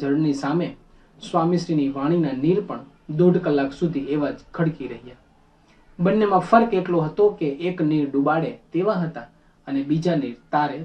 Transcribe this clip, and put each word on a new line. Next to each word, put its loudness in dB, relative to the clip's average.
જળની 2
સામે -2
સ્વામીશ્રીની 0
વાણીના 0
નીર 2
પણ -10
દોઢ 6
કલાક 2
સુધી -2
એવા 0
જ -16
ખડકી -2
રહ્યા. -18
બંનેમાં 2
ફરક 6
એટલો 0
હતો 2
કે -2
એક -6
નીર 2
ડુબાડે 0
તેવા 0
હતા -6
અને -2
બીજા 0
નીર -8
તારે 0